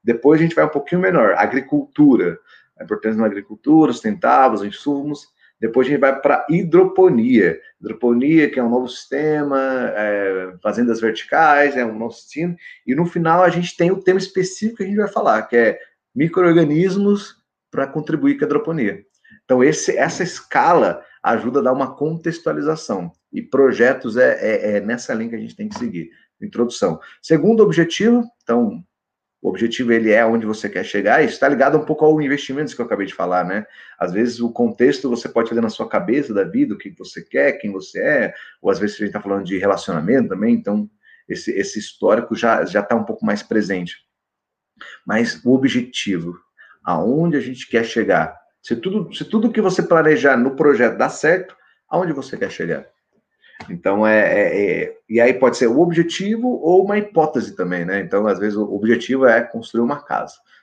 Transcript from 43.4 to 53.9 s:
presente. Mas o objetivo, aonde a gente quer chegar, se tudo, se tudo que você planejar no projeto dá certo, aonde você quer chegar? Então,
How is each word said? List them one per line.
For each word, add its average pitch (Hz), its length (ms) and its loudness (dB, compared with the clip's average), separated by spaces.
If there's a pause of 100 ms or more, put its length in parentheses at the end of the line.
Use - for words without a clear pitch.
presente. 92 580 -4 (1080)
Mas 117 380 -2
o 123 80 4
objetivo, 113 840 -2 (480)
aonde 139 520 0
a 135 40 0
gente 127 280 -12
quer 117 160 0
chegar, 95 520 0 (240)
se - 140 -4
tudo, 190 400 -6
se - 100 -10
tudo 214 280 0
que 220 80 0
você 185 240 0
planejar 147 520 4
no 127 200 0
projeto 127 420 4
dá 131 100 2
certo, - 480 -2 (320)
aonde 170 240 -2
você 135 240 -10
quer - 140 -6
chegar? - 360 -6 (840)
Então, 98 380 0